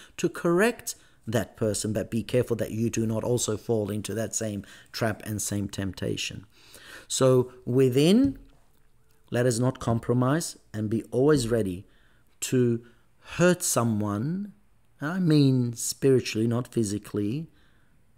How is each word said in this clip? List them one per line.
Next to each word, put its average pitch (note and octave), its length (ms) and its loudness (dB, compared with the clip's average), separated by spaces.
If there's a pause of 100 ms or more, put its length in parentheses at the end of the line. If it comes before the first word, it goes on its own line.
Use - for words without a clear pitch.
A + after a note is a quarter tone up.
(180)
to F3+ 100 0
correct F#3 680 0 (320)
that G#2+ 280 -2
person, G#2 380 -2
but G#2 160 -4
be A2+ 140 -2
careful A#2+ 320 -2
that A2 160 -4
you A2+ 180 -2
do A2+ 160 -2
not A2 180 -2
also A#2 340 -2
fall G#2+ 340 -2
into G#2 240 -6
that A2 180 -6
same G#2 320 -6 (260)
trap G#2+ 340 -4
and G#2 140 -6
same G2+ 300 -4
temptation. - 760 -6 (640)
So C3 460 2 (100)
within, C#3+ 760 4 (880)
let A#2+ 160 0
us A#2 140 0
not B2+ 200 -2
compromise B2 800 0 (160)
and G#2+ 160 -4
be A2 220 -2
always C3 360 4
ready G#2 380 -2 (560)
to A#2+ 420 2 (520)
hurt F3 260 4
someone, A#2 920 -2 (480)
I E3 200 -6
mean C3+ 540 4
spiritually, A#2 760 0
not A#2 200 -2
physically, G#2 800 -4 (720)